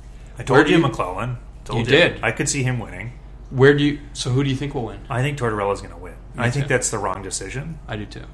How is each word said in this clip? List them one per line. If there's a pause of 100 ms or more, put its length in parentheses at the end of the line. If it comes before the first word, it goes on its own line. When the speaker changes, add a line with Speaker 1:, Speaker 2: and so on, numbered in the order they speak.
(340)
Speaker 1:
I
Speaker 2:
Where
Speaker 1:
told
Speaker 2:
do
Speaker 1:
you
Speaker 2:
you
Speaker 1:
McClellan. (280)
Told
Speaker 2:
You
Speaker 1:
you.
Speaker 2:
did.
Speaker 1:
I
could
see
him
winning. (380)
Speaker 2:
Where
do
you, (120)
so
who
do
you
think
will
win?
Speaker 1:
I
think
Tortorella's
gonna
win. (200)
Speaker 2:
Me
Speaker 1:
I
think
Speaker 2:
too.
Speaker 1:
that's
the
wrong
decision. (100)
Speaker 2:
I
do
too.